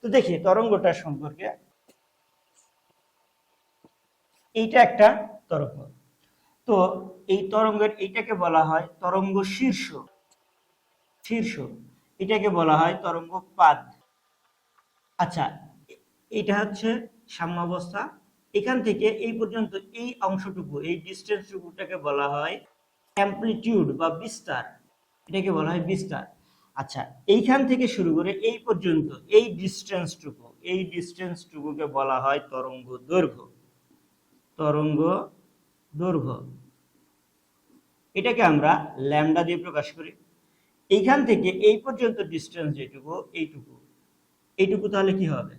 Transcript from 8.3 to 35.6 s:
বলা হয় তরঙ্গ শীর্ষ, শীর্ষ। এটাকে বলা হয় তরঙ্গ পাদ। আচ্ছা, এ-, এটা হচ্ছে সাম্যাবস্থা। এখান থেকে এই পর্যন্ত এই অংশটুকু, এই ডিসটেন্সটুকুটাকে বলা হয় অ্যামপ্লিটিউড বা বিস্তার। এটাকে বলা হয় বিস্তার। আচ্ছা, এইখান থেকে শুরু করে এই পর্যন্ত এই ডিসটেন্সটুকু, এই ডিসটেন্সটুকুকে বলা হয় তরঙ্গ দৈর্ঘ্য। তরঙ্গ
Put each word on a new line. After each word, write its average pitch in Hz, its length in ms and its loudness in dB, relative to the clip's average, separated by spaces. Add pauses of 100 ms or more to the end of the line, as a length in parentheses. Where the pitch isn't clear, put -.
বলা 170 300 4
হয় 160 220 0 (140)
তরঙ্গ 190 420 0
শীর্ষ, 226 440 -2 (1400)
শীর্ষ। 220 300 -4 (680)
এটাকে 202 280 0
বলা 165 280 4
হয় 165 260 2
তরঙ্গ 170 300 -6 (240)
পাদ। 156 220 8 (1400)
আচ্ছা, 170 260 -2 (440)
এ-, - 140 -20 (280)
এটা 208 280 -2
হচ্ছে 208 300 -4 (400)
সাম্যাবস্থা। 175 720 -6 (520)
এখান 214 280 0
থেকে 214 240 0 (120)
এই 226 140 -4
পর্যন্ত 220 400 -4 (200)
এই 233 160 -10 (140)
অংশটুকু, 190 580 -6
এই 165 160 -4
ডিসটেন্সটুকুটাকে 190 1000 -10
বলা 143 320 -2
হয় 156 280 -4 (600)
অ্যামপ্লিটিউড 202 680 2 (100)
বা 165 140 0
বিস্তার। 156 540 -8 (640)
এটাকে 190 240 -2
বলা 160 180 0
হয় 175 160 -2
বিস্তার। 156 380 -4 (560)
আচ্ছা, 135 220 -8 (320)
এইখান 254 260 6 (100)
থেকে 254 160 2 (100)
শুরু 175 220 0
করে 175 120 -2 (200)
এই 226 160 -8
পর্যন্ত 170 420 0 (300)
এই 240 80 4 (140)
ডিসটেন্সটুকু, 175 840 -8 (280)
এই 190 80 0 (140)
ডিসটেন্সটুকুকে 156 920 -8 (100)
বলা 135 280 0
হয় 139 160 0 (120)
তরঙ্গ 127 360 -10 (220)
দৈর্ঘ্য। 175 340 0 (1160)
তরঙ্গ 151 400 2 (1000)